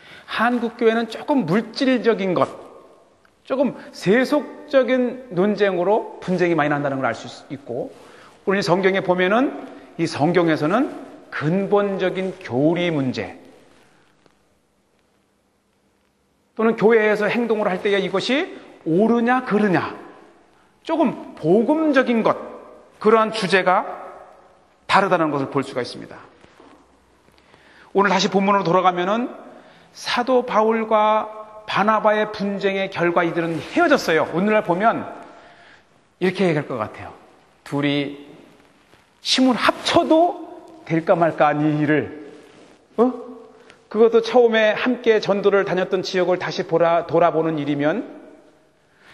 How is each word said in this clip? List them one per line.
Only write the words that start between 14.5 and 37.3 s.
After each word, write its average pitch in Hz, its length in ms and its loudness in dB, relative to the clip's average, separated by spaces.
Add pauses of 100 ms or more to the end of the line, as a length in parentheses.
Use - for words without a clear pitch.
또는 220 200 2
교회에서 214 500 4
행동을 220 420 0
할 185 140 -4
때에 202 160 0
이것이 190 580 -2 (300)
옳으냐 233 600 2
그르냐, 190 500 0 (880)
조금 294 500 -2
복음적인 240 880 2
것, - 160 0 (640)
그러한 220 320 4
주제가 185 720 0 (920)
다르다는 175 380 2
것을 139 180 -4
볼 135 140 -2
수가 127 180 -8
있습니다. - 340 -12 (1800)
오늘 196 180 2
다시 190 180 2
본문으로 196 340 2
돌아가면은 180 680 0 (600)
사도 247 540 -2
바울과 220 1200 0
바나바의 214 680 2
분쟁의 196 600 -4
결과 170 320 0
이들은 165 360 -2
헤어졌어요. 185 760 2
오늘날 208 300 2
보면 180 480 -2 (1080)
이렇게 185 260 0
얘기할 151 220 0
것 131 100 -8
같아요. 107 340 -8 (520)